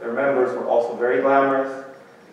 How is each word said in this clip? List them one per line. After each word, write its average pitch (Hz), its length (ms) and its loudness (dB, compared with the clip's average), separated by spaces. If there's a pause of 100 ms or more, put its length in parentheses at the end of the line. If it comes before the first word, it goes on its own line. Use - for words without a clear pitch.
their 117 120 -8
members 131 420 2
were 123 120 -6
also 117 300 0
very 123 260 0
glamorous, 135 600 0 (480)